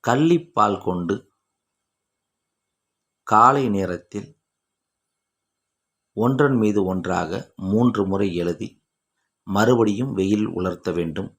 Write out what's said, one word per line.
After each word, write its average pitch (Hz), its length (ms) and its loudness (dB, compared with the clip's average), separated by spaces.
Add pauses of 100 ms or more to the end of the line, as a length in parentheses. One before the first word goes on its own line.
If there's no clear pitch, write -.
கள்ளிப்பால் 127 760 2
கொண்டு 87 340 -2 (2000)
காலை 127 420 4
நேரத்தில் 98 600 -6 (1900)
ஒன்றன் 131 400 2
மீது 104 280 2
ஒன்றாக 90 720 -4
மூன்று 104 500 0
முறை 95 280 -2
எழுதி 87 340 -4 (760)
மறுபடியும் 113 680 2
வெயில் 104 340 0
உலர்த்த 87 460 -6
வேண்டும். 85 460 -6